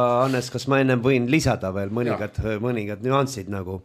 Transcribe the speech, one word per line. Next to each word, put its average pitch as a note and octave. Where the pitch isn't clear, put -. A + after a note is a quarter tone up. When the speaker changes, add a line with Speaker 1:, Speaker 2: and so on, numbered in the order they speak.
Speaker 1:
Hannes, C3
kas A#2+
ma C3+
ennem C3
võin B2+
lisada A#2+
veel G2
mõningad, A2
Speaker 2:
Jah. G#2+
Speaker 1:
mõningad G#2+
nüansid B2+
nagu. F#2+